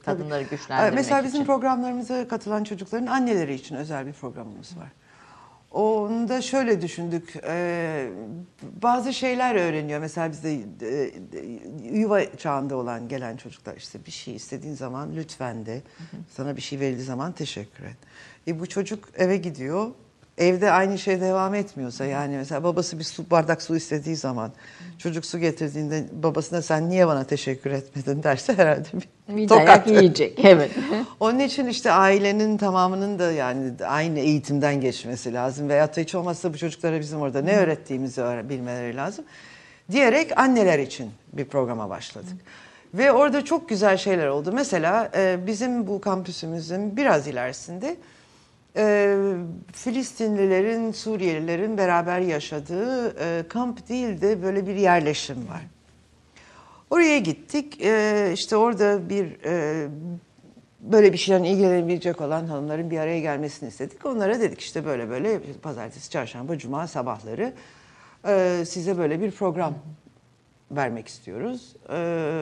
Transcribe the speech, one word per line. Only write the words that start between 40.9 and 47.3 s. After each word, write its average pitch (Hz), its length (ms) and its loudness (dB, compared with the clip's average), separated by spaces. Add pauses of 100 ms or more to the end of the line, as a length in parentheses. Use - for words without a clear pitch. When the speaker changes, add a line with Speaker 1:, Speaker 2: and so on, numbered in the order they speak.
Speaker 1:
bir 135 120 -6
programa 120 460 -2
başladık. 107 460 -12 (560)
Hı. 175 60 -6
Ve 269 140 6
orada 277 320 4
çok 320 240 -2
güzel 196 280 4
şeyler 185 300 0
oldu. 143 260 -2
Mesela, 208 640 0
e, 185 320 2
bizim 226 400 -2
bu 196 140 -4
kampüsümüzün 185 960 -4
biraz 196 300 4
ilerisinde, 151 720 -8 (800)